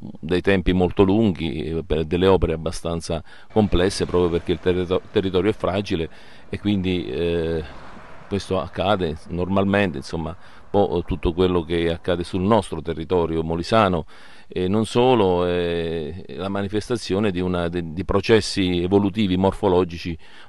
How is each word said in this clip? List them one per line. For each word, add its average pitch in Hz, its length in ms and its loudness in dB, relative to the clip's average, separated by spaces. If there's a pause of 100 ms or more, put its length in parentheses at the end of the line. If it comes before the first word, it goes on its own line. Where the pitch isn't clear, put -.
(200)
dei 85 220 0
tempi 95 320 4
molto 90 280 4
lunghi, 92 600 2
eh, 80 240 -4
per 80 180 0
delle 87 220 2
opere 90 260 6
abbastanza 82 680 -4 (280)
complesse, 95 540 2
proprio 87 240 2
perché 85 240 0
il 82 80 -4
territo-, 90 400 0 (100)
territorio 95 400 0
è 104 40 2
fragile 90 560 -2 (400)
e 95 100 -6
quindi, 92 460 0
eh, 82 580 -2 (640)
questo 95 320 -2
accade 87 560 -2 (120)
normalmente, 95 680 2
insomma, 80 400 -8 (340)
un - 0 -
po' 92 360 2
tutto 90 260 -2
quello 90 300 4
che 85 280 0
accade 87 340 -2
sul 92 180 -4
nostro 95 400 2
territorio 80 600 0
molisano 85 600 2 (420)
e 92 220 -2
non 107 160 2
solo, 104 600 4
è 85 800 -2 (120)
la 95 140 -6
manifestazione 101 800 -2
di 90 100 -2
una, 87 280 0
de-, 82 260 -4
di 90 100 -6
processi 95 760 2
evolutivi 98 560 2
morfologici 90 800 2 (320)